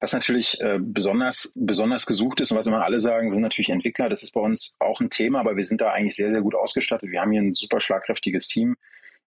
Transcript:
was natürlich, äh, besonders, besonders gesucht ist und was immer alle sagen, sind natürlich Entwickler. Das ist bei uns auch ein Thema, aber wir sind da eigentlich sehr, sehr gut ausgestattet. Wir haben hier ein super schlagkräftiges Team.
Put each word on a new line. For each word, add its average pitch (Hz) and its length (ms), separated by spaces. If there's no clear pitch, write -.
was - 120
natürlich, 120 480
äh, 101 200
besonders, 104 760
besonders 113 500
gesucht 120 360
ist 135 100
und 220 60
was 110 100
immer 110 160
alle 120 160
sagen, 113 320
sind 104 100
natürlich 107 280
Entwickler. - 400
Das 101 140
ist - 100
bei 120 80
uns 107 380
auch - 220
ein 117 80
Thema, 131 300
aber 107 180
wir 101 60
sind 107 180
da 92 100
eigentlich 101 240
sehr, 104 160
sehr 110 100
gut 101 140
ausgestattet. 113 540
Wir 90 120
haben 104 100
hier 107 100
ein 98 120
super - 260
schlagkräftiges 95 680
Team. 120 280